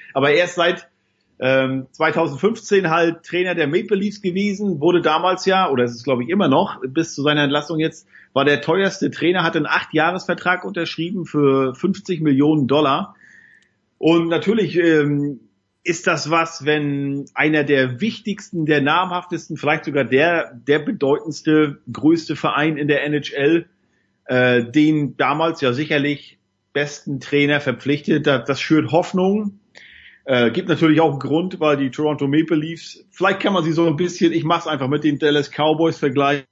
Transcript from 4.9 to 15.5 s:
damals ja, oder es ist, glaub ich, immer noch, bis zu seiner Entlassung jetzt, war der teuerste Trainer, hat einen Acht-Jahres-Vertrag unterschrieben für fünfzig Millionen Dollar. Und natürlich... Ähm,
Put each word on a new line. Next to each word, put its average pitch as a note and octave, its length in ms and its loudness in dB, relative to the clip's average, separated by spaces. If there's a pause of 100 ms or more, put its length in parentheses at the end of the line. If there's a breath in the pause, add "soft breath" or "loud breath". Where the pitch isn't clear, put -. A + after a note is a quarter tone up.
damals E3 460 0
ja, F#3+ 240 2
oder B2 140 0
es A#2+ 100 -4
ist, A#2 100 -18
glaub B2+ 160 0
ich, B2 80 -6
immer F#3 200 2
noch, D#3 380 0
bis D#3+ 280 -4
zu C#3 80 -6
seiner D3 220 2
Entlassung D3 340 -2
jetzt, D#3 280 -6 (280 soft breath)
war C3+ 100 2
der C#3+ 160 2
teuerste F#3 500 -2
Trainer, E3+ 340 0
hat E3 120 -2
einen D3+ 80 0
Acht-Jahres-Vertrag F3 1040 -2
unterschrieben E3+ 580 -6
für C3+ 500 2
fünfzig F3+ 460 -4
Millionen D3 460 2
Dollar. D3 480 0 (840 soft breath)
Und E3 320 2
natürlich... E3+ 480 0
Ähm, D3 640 2 (440)